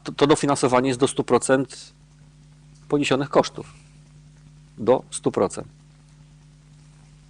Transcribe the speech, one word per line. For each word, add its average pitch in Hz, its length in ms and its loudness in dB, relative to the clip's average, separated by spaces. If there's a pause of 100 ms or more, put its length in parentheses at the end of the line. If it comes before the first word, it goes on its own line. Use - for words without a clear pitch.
to, - 80 -12
to - 160 0
dofinansowanie 139 600 2
jest 123 120 -4
do 135 80 2
stu - 160 -4
procent - 720 0 (960)
poniesionych 143 400 -2
kosztów. - 440 -2 (1040)
Do 120 340 0
stu - 200 -6
procent. - 360 -4 (1600)